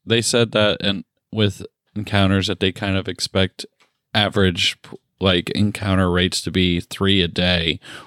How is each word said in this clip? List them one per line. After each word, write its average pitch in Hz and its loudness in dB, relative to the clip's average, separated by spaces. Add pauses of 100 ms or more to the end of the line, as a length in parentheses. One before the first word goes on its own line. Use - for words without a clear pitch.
they 113 2
said 117 2
that 107 2
and 98 -2 (280)
with 107 0 (320)
encounters 98 2
that 95 -4
they 95 2
kind 98 -4
of 95 -4
expect - -4 (500)
average, 95 0 (440)
like, 92 2
encounter 95 0
rates 90 0
to - -8
be 90 2
three 98 0
a 85 2
day 85 0 (280)